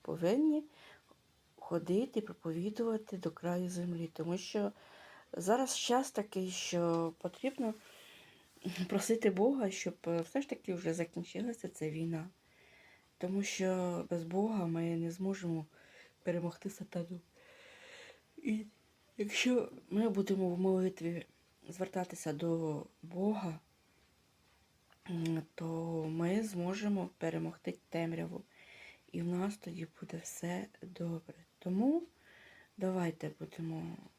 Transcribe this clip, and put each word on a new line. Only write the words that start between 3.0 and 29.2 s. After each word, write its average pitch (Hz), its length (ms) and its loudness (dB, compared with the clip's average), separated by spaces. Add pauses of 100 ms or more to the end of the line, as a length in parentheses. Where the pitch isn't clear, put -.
до 175 140 0
краю 175 380 0
землі. 175 440 -2
Тому 170 240 -2
що 202 340 0 (640)
зараз 233 440 2
час 262 340 4
такий, 190 400 -2
що 165 680 2
потрібно 233 560 -2 (1160)
просити 220 400 4
Бога, 214 420 4
щоб, - 240 -4 (120)
е, 170 140 2
все 262 200 0
ж 277 80 -8
таки - 240 -4
вже 170 200 0
закінчилася 175 760 -4
ця 156 220 -4
війна. 165 400 -2 (880)
Тому 190 260 0
що 180 680 0
без 170 140 0
Бога 196 420 2
ми 165 160 2
не 170 300 0
зможемо 180 540 -2 (580)
перемогти 175 460 -2
сатану. 175 500 -6 (1160)
І 220 280 -2 (520)
якщо 240 540 2 (180)
ми 214 200 4
будемо 190 400 4
в 175 100 0
молитві 185 680 2 (440)
звертатися 180 640 -4
до 160 520 0 (160)
Бога, 180 580 0 (1500)
м, 165 340 0 (120)
то 165 540 -2
ми 170 340 2
зможемо 196 720 0
перемогти 165 600 -4 (120)
темряву. 165 540 -2 (680)
І 170 100 -2